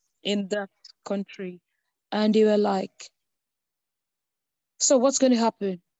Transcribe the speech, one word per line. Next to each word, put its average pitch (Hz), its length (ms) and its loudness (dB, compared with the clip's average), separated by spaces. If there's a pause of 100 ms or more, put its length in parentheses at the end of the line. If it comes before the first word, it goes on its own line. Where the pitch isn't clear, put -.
(240)
in 202 260 -4
that 202 200 -4 (360)
country, 190 560 -8 (500)
and 214 220 2
they 214 100 4
were 214 140 4
like, 202 520 -4 (1700)
"So - 180 2
what's 262 220 0
gonna 254 180 4
happen?" 202 440 -2 (180)